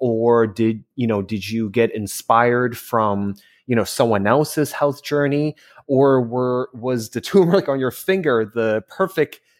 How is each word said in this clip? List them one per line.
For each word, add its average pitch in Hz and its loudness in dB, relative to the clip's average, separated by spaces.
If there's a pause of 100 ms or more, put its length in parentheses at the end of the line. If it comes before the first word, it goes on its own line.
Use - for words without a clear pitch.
or 117 2
did, 110 -2 (140)
you 123 -2
know, 107 0
did 98 -6
you 113 -4
get 113 0
inspired 120 0
from, 101 -2 (320)
you 123 0
know, 104 2
someone 107 0
else's 147 0
health 143 -4
journey, 147 -2 (340)
or 135 4
were, 123 -4
was 120 -4
the 117 -6
<laughs> - -
turmeric 180 2
on 139 -2
your 127 -2
finger 135 0
the 110 0
perfect - -4 (180)